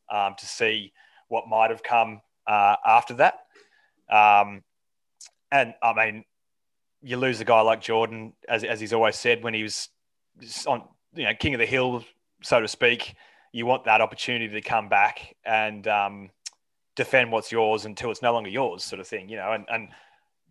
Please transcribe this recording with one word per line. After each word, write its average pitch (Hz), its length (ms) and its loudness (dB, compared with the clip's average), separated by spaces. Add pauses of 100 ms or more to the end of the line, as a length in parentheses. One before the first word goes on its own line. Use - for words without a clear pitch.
(120)
um, 98 260 -2
to - 80 -18
see 110 480 -4 (340)
what 113 200 -6
might 110 220 2
have 113 140 -6
come, 113 380 0 (260)
uh, 104 280 4 (100)
after 117 300 4
that. 147 240 4 (720)
Um, 104 540 6 (880)
and, 127 300 2
I 113 120 0
mean, 110 320 -2 (760)
you 123 160 -8
lose 123 240 0
a 110 40 -6
guy 113 160 6
like 110 200 2
Jordan, 113 520 -4 (140)
as, 110 160 -2
as 110 160 -6
he's 110 140 -6
always 113 220 2
said, 117 280 0
when 117 100 -6
he 107 100 -4
was - 260 -10 (520)
s-, - 240 -12
on, 123 180 -2 (300)
you 143 120 -6
know, 107 80 0
king 147 200 -2
of 120 60 -4
the 117 60 2
hill, 123 380 -2 (400)
so 120 180 2
to 110 60 -4
speak, - 480 -2 (360)
you 117 140 -8
want 127 200 0
that 110 160 6
opportunity 113 480 -4
to 107 120 -8
come 107 280 -4
back 104 460 0 (100)
and, 107 420 -4
um, 101 420 -2 (680)
defend 123 360 2
what's 110 200 -2
yours 110 340 0
until 110 260 -10
it's 101 100 -10
no 120 120 2
longer 110 160 -2
yours, 98 340 -4
sort 95 160 -12
of 92 80 -16
thing, 98 220 -12
you 110 80 -12
know, 101 160 -4
and, 104 180 -8
and 113 180 -8 (600)